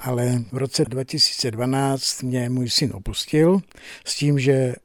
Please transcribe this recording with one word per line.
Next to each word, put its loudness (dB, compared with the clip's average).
ale 0
v -6
roce 0
dva -6
tisíce 0
dvanáct -2
mě -2
můj -2
syn 0
opustil 2
s -6
tím, 2
že 2